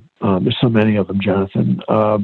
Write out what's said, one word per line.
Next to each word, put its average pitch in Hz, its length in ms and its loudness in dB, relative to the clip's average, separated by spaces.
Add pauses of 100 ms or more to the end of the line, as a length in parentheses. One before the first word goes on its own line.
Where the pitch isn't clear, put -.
(220)
Um, 95 220 0
there's 120 160 -2
so 127 100 2
many 110 260 2
of 98 140 -2
'em, 98 120 -2
Jonathan. 98 640 -2
Uh, 107 360 2